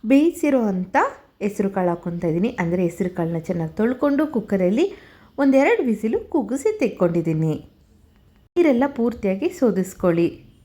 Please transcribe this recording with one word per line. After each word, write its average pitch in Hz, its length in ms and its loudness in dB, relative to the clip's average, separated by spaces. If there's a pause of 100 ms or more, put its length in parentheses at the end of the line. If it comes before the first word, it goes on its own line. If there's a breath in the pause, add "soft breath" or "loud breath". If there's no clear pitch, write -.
ಬೇಯಿಸಿರೋ 277 560 4
ಅಂಥ 190 340 -2 (460)
ಹೆಸರು 202 280 -2
ಕಾಳು 185 200 0
ಹಾಕ್ಕೊತಾ 175 380 -4
ಇದ್ದೀನಿ, 180 320 -2
ಅಂದರೆ 175 240 0
ಹೆಸರು 180 320 -4
ಕಾಳನ್ನ 170 220 -2
ಚೆನ್ನಾಗಿ 160 400 -6
ತೊಳ್ಕೊಂಡು 277 500 0
ಕುಕ್ಕರಲ್ಲಿ 214 680 0 (440 loud breath)
ಒಂದೆರಡು 285 460 4
ವಿಸಿಲು 226 360 -2
ಕೂಗಿಸಿ 285 600 -2
ತೆಕ್ಕೊಂಡಿದ್ದೀನಿ. 165 880 0 (920)
ನೀರೆಲ್ಲ 277 300 4
ಪೂರ್ತಿಯಾಗಿ 233 640 -2
ಸೋದಿಸ್ಕೊಳ್ಳಿ. 180 760 0 (360)